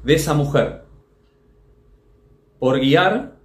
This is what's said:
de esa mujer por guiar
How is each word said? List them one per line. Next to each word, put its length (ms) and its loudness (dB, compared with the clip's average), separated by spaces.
de 100 2
esa 200 -2
mujer 500 -2
por 180 0
guiar 680 0